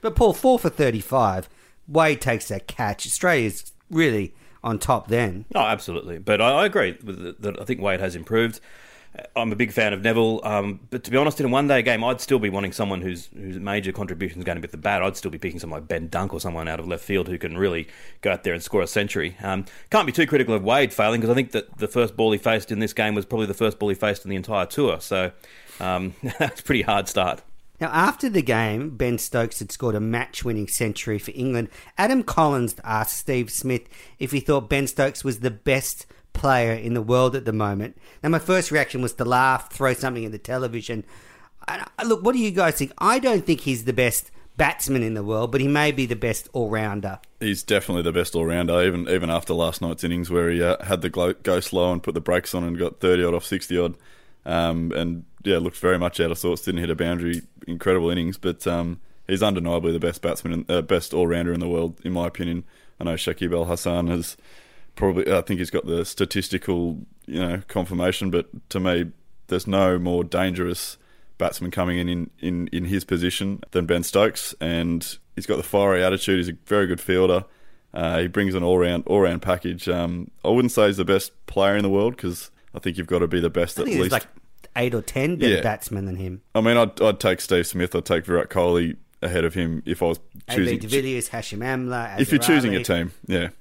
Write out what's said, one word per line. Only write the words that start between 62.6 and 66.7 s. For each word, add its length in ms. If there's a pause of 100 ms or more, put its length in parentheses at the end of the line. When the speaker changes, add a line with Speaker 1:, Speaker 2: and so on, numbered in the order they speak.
Speaker 3:
I 40
know 100
Shakib 380
Al 140
Hasan 400
has 300 (580)
probably, 380
I 100
think 180
he's 100
got 160
the 180
statistical, 920 (280)